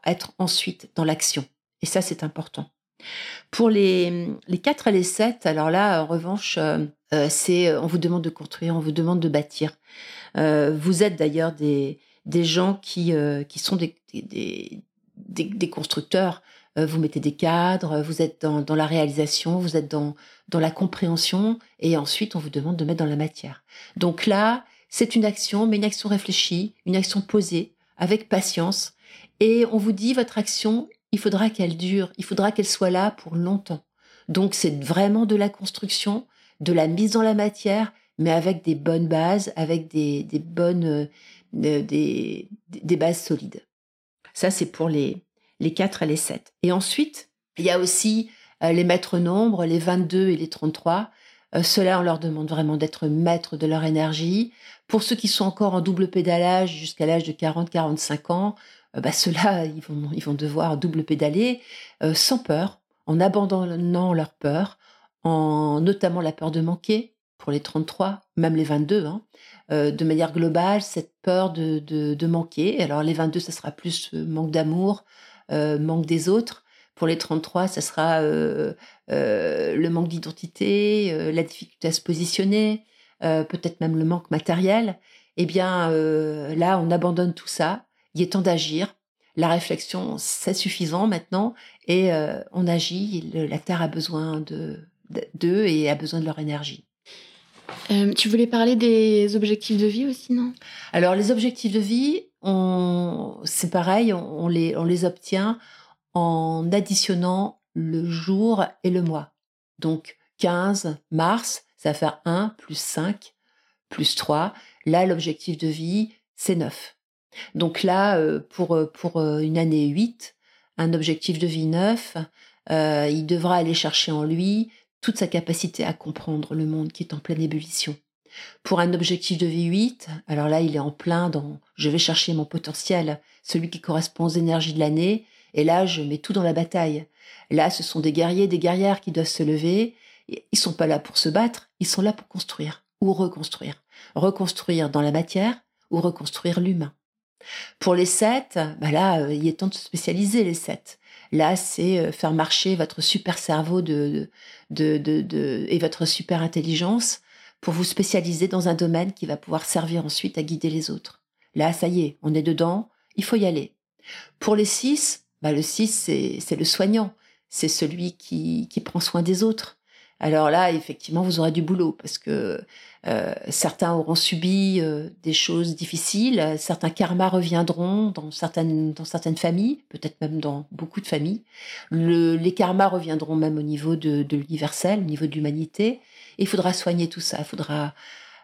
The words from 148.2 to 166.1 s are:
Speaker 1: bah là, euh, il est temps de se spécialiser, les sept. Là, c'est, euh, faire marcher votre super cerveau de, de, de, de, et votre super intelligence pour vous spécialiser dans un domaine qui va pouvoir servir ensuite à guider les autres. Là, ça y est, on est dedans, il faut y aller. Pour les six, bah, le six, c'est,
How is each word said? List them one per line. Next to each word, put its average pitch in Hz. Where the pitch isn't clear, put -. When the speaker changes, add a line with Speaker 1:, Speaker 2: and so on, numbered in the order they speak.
Speaker 1:
bah 151
là, 175
euh, 147
il 151
est 160
temps 190
de 196
se -
spécialiser, 202
les 175
sept. -
Là, 156
c'est, 180
euh, 156
faire 156
marcher 190
votre 160
super 196
cerveau 165
de, 147
de, 151
de, 151
de, 147
et 170
votre 160
super 165
intelligence 165
pour 170
vous 175
spécialiser 175
dans 185
un 170
domaine 170
qui -
va 151
pouvoir 156
servir 165
ensuite 151
à 160
guider 156
les 156
autres. -
Là, 156
ça 170
y 180
est, 147
on 156
est 156
dedans, 165
il 202
faut -
y 202
aller. 160
Pour 214
les 208
six, -
bah, 151
le 147
six, 214
c'est, 139